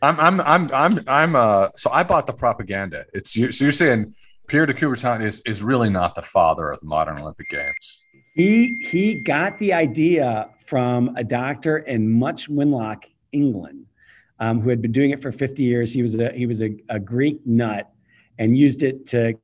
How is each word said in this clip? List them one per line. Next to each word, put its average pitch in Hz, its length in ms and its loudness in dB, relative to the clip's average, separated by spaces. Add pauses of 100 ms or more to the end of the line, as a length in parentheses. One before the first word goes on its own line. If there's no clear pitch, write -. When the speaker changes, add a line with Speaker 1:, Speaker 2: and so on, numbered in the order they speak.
Speaker 1:
I'm, 156 160 2
I'm, 180 220 4
I'm, 156 320 2
I'm, 165 340 2
I'm, 147 300 2
uh, 104 400 4
so - 140 -2
I 151 120 2
bought 175 240 0
the 135 60 -8
propaganda. 98 800 -4
It's, - 240 -4
you, 117 160 2
so 135 120 0
you're 143 80 4
saying - 420 2 (340)
Pierre 151 180 2
de 135 80 -2
Coubertin 123 480 -2
is, 104 240 -4
is 104 160 -4
really 117 280 2
not 90 240 -2
the - 80 -10
father 80 480 0
of 71 100 -10
the 76 60 -18
modern 78 320 -2
Olympic 76 300 -14
Games. - 520 -10 (340)
Speaker 2:
He, 226 420 4 (140)
he 196 240 2
got 151 440 -2
the 202 140 0
idea 151 840 0
from 123 580 0
a 123 80 -4
doctor 135 540 -2
in 117 320 -2
Much 139 400 0
Wenlock, 139 540 -2 (280)
England, 104 540 -4 (540)
um, 113 200 0
who 120 100 0
had 113 120 0
been 113 100 -2
doing 139 180 2
it 139 100 -6
for 135 100 -8
fifty 135 320 -4
years. 120 300 0
He 123 100 -2
was 110 160 -2
a, 120 140 -2
he 123 140 -6
was 113 160 -4
a, 107 120 -4 (140)
a 110 100 -6
Greek 127 480 -2
nut 113 460 0 (460)
and 113 180 2
used 139 260 4
it 135 260 -4
to 117 360 0